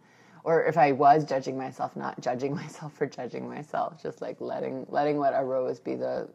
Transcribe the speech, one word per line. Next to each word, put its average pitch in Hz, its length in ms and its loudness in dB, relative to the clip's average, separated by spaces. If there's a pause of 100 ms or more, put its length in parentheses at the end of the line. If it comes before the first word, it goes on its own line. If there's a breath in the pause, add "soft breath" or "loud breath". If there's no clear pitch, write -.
(420 loud breath)
or 160 220 4
if 160 140 2
I 143 140 8
was 143 320 8
judging 135 340 -4
myself, 131 360 -8
not 139 260 -8
judging 127 340 -2
<laughs> 147 80 -6
myself 151 320 -14
for 147 120 -2
judging 127 420 -8
myself, 131 540 -6
just, - 200 -8
like, - 180 -8
letting, 131 480 -6
letting 147 300 2
what 135 160 2
arose 131 460 0
be 131 160 -6
the, 127 380 -4